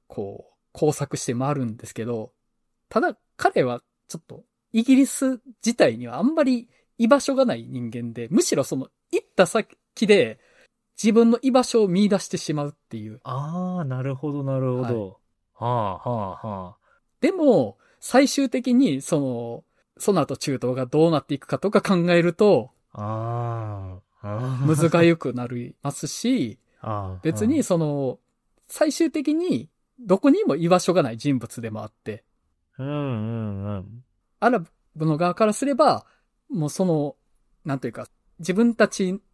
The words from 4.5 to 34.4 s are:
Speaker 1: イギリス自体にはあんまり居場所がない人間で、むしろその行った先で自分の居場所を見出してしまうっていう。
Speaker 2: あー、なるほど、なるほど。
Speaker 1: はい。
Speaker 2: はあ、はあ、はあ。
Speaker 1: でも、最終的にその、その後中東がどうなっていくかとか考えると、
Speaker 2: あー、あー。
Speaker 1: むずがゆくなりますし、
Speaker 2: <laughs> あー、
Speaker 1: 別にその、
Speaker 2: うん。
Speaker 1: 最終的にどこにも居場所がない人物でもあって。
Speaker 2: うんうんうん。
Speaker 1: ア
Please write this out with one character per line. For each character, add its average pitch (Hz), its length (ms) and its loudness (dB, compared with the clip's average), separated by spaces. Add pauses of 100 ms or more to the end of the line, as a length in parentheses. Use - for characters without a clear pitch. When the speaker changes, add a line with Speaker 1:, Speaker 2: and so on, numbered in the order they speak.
Speaker 1:
イ 226 100 2
ギ 262 140 6
リ 269 100 6
ス 262 340 -2 (240)
自 233 120 0
体 131 200 4
に 120 120 -10
は 120 100 -8
あ - 20 -4
ん 262 140 2
ま 320 80 4
り 247 260 0 (300)
居 226 100 4
場 277 120 6
所 277 140 -2
が 262 100 2
な 208 100 0
い 117 140 -10
人 123 220 -8
間 117 220 -8
で、 117 180 -10
む 208 120 4
し - 140 -4
ろ 139 80 2
そ - 120 -6
の 131 120 -6 (220)
行 - 120 -2
っ - 40 -20 (100)
た 185 100 6
先 - 600 -4
で 156 320 4 (640)
自 214 100 4
分 226 180 6
の 233 120 2
居 269 80 0
場 247 140 4
所 226 200 2
を 196 40 2
見 196 200 4
出 196 100 2
し - 100 -10
て - 80 -6
し 160 180 -4
ま 147 100 -4
う 143 60 -8
っ - 20 -12 (160)
て - 80 -10
い 107 140 -10
う。 110 140 -16
Speaker 2:
あ 170 580 -6
ー、 - 20 -4
な 127 180 -4
る 135 120 -4
ほ 143 180 -6
ど、 143 100 -6
な 135 160 -2
る 127 180 0
ほ 127 60 -2
ど。 - 0 -
Speaker 1:
は 123 60 -4
い。 123 40 0
Speaker 2:
は 104 280 -6 (840)
あ、 123 60 -4
は 104 340 -6
あ、 - 20 -10
は 95 240 -10
あ。 - 60 -20 (440)
Speaker 1:
で 320 120 0
も、 240 460 2 (220)
最 269 280 4
終 277 220 -2
的 254 240 0
に 214 260 2
そ 147 200 -2
の、 120 440 -6 (340)
そ - 140 0
の 180 80 2
後 135 160 -2
中 135 240 -4
東 127 140 -2
が 127 120 -4
ど 156 220 4
う - 20 2
な 151 100 2
っ - 60 -8
て - 80 -4
い 135 40 -2
く - 80 -20
か 156 120 -4
と 196 120 -2
か 208 120 2
考 175 300 2
え 175 80 6
る 170 140 2
と、 170 360 4 (220)
Speaker 2:
あ 110 1040 -6 (240)
ー、 104 60 -10
あ 123 340 -4
ー。 139 40 4
Speaker 1:
む 156 80 4
ず 160 140 4
が 170 140 4
ゆ 170 140 6
く 131 180 -6
な 123 120 -6
り 120 360 -10
ま 143 100 -4
す - 140 -10
し、 160 520 -4 (120)
Speaker 2:
<laughs> - 100 -20
あ 101 400 -8
ー、 - 40 -8
Speaker 1:
別 208 220 -2
に 277 160 2
そ 180 160 0
の、 143 320 -2
Speaker 2:
う - 40 -2
ん。 - 40 -18 (500)
Speaker 1:
最 311 220 0
終 320 200 0
的 294 240 -2
に 320 340 -2 (380)
ど 185 120 4
こ 285 120 6
に 403 140 4
も 143 120 0
居 165 120 0
場 180 120 4
所 175 140 2
が 180 80 4
な 120 100 -4
い 117 40 -10
人 135 220 0
物 117 220 -12
で 113 100 -8
も 107 120 -10
あ 107 40 -10
っ - 60 -18
て。 - 320 -12 (540)
Speaker 2:
う 131 40 -10
ん 131 40 -6
う 143 40 -6
ん 113 720 -4
う 104 140 -6
ん。 107 260 -16 (360)
Speaker 1:
ア 220 100 4